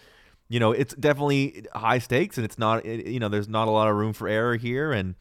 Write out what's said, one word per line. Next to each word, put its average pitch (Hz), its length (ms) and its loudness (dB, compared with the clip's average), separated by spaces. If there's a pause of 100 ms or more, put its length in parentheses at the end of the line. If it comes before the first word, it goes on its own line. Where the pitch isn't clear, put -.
(500)
you 117 100 0
know, 113 120 4
it's 123 240 -2
definitely 139 800 0
high 113 260 2
stakes, 147 380 -2
and 120 80 -2
it's - 120 -10
not, 110 280 0
it, 113 200 -8
you 123 140 -6
know, 110 100 -2
there's 104 180 -2
not 110 200 0
a 110 40 2
lot 110 160 4
of 104 80 4
room 107 160 0
for 107 160 -6
error 113 280 0
here 123 360 -4
and, 95 300 -2